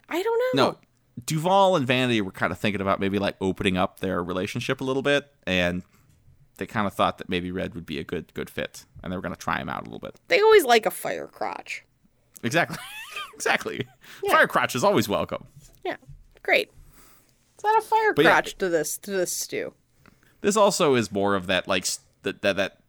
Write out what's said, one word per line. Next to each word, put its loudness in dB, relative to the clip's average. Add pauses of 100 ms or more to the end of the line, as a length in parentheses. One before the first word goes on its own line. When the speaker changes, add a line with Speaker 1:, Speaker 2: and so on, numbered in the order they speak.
Speaker 1:
I -2
don't 0
know. 4
Speaker 2:
No, -16 (480)
Duvall 4
and 0
Vanity 2
were -4
kinda -2
thinking -2
about 2
maybe, 0
like, 0
opening 0
up 0
their -2
relationship -4
a -4
little -2
bit, 0 (140)
and 0 (760)
they -6
kinda -4
thought 0
that -12
maybe -4
Red -6
would -12
be -8
a -8
good, -10
good -8
fit, -10 (180)
and -8
they -6
were -8
gonna -8
try -6
him -8
out -8
a -16
little -14
bit. -14
Speaker 1:
They 2
always 8
like 4
a 2
fire -8
crotch. -10 (600)
Speaker 2:
Exactly. -2
<laughs> -16 (480)
Exactly. -4 (340)
Speaker 1:
Yeah. 0
Speaker 2:
Fire 6
crotch 0
is 0
always 4
welcome. -2 (400)
Speaker 1:
Yeah, -6 (480)
great. 0 (960)
Let's 2
add 4
a -14
fire 2
Speaker 2:
But 4
yeah. 6
Speaker 1:
crotch 0
to -2
this, -2
to -14
this -2
stew. -6 (680)
Speaker 2:
This 2
also 4
is 0
more 0
of -4
that, 2
like, 0
s-, -6 (220)
that, -4
that, 0
that, -4